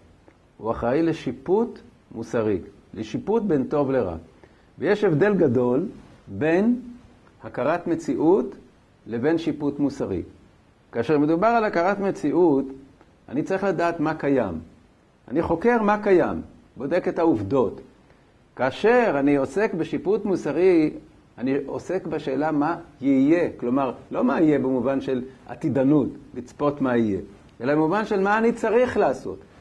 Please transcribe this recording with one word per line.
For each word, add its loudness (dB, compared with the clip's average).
הוא -4
אחראי 0
לשיפוט -2
מוסרי, -2
לשיפוט -2
בין 0
טוב -2
לרע. 0
ויש 0
הבדל 4
גדול 2
בין 2
הכרת -2
מציאות 0
לבין 0
שיפוט -4
מוסרי. -2
כאשר 0
מדובר 2
על 2
הכרת 0
מציאות, 2
אני -4
צריך -4
לדעת 0
מה 0
קיים. -2
אני -2
חוקר 0
מה 0
קיים, 2
בודק -4
את -2
העובדות. 0
כאשר 2
אני 4
עוסק 0
בשיפוט -2
מוסרי, 2
אני -2
עוסק -6
בשאלה -2
מה 0
יהיה. 4
כלומר, 0
לא -2
מה 2
יהיה 6
במובן 0
של -4
עתידנות, 2
לצפות -4
מה 2
יהיה, 0
אלא 0
במובן 0
של 0
מה 2
אני 2
צריך 0
לעשות. -2